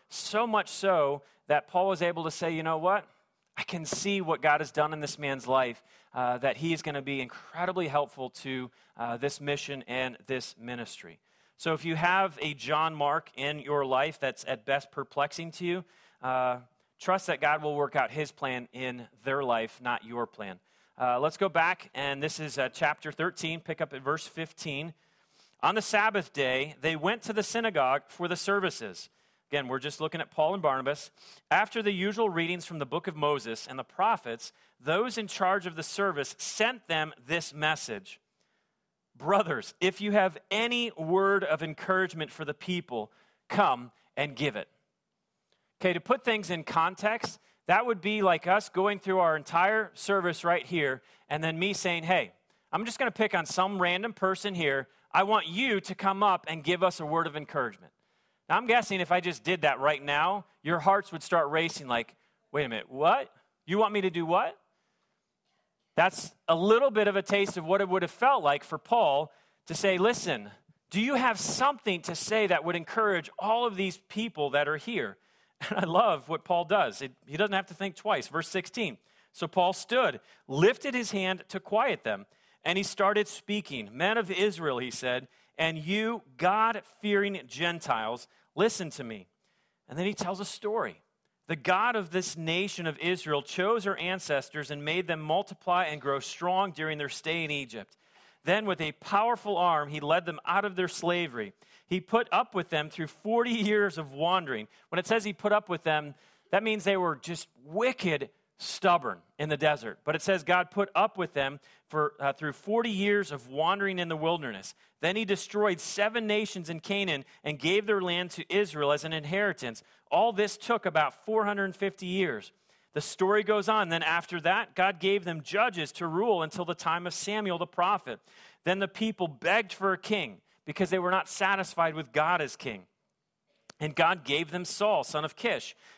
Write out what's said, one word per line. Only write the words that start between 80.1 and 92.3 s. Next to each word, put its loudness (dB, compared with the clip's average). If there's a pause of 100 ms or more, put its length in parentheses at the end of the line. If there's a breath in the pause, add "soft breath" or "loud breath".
lifted 4
his -2
hand -2
to -6
quiet 0
them, -4 (360 soft breath)
and 0
he 0
started 2
speaking. -6
'Men 0
of -2
Israel,' 0
he -4
said, -4 (300 soft breath)
'and 0
you -2 (140)
God-fearing 2
Gentiles, -2 (260 soft breath)
listen 2
to -10
me.'" -12 (600)
And -8
then 0
he 0
tells -4
a -6
story. -6 (460)
"The -4
God 2
of -4
this -4